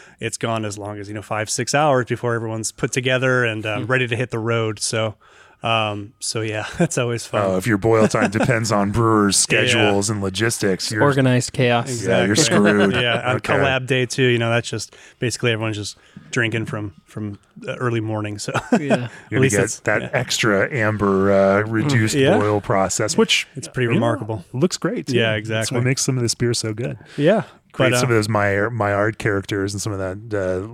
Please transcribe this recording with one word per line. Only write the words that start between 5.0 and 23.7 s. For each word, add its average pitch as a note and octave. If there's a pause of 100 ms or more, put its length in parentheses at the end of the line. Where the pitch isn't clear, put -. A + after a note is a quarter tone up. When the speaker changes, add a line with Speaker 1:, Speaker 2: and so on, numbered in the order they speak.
Speaker 1:
um, G#2+
so -
yeah, G#2+
<laughs> -
that's E3
always A#2+
fun. A2
Speaker 3:
Oh, F#2+
if F#2
your A2
boil A2
time B2
depends A2+
on G2+
brewers' G#2+
Speaker 1:
<laughs> -
Yeah, C3
yeah. B2+
Speaker 3:
schedules G#2
and G#2
logistics, G2
you're G#2+
Speaker 2:
Organized C3
chaos. A#2+
Speaker 3:
Yeah, F#2+
you're G2
Speaker 1:
Exactly. -
Speaker 3:
screwed. G2+
Speaker 1:
<laughs> -
Yeah, A#2+
on B2+
Speaker 3:
Okay. -
Speaker 1:
collab C3
day B2+
too, C3
you A#2+
know, A#2
that's A#2
just - (240)
basically A#2+
everyone's A2
just G#2 (340)
drinking A2+
from, G#2 (120)
from G#2 (180)
the -
early A#2
morning. G#2+
So - (120)
<laughs> -
Speaker 2:
Yeah. A3
Speaker 3:
You're C#3
Speaker 1:
at B2 (220)
Speaker 3:
gonna A2
Speaker 1:
least C3
Speaker 3:
get G2
Speaker 1:
it's, -
Speaker 3:
that A2
Speaker 1:
yeah. B2
Speaker 3:
extra A#2+
amber, G2+
uh, G2
reduced A2
Speaker 1:
Mm. C3+
Yeah. C3
Speaker 3:
boil G#2
process, G2
which -
Speaker 1:
It's C3
pretty B2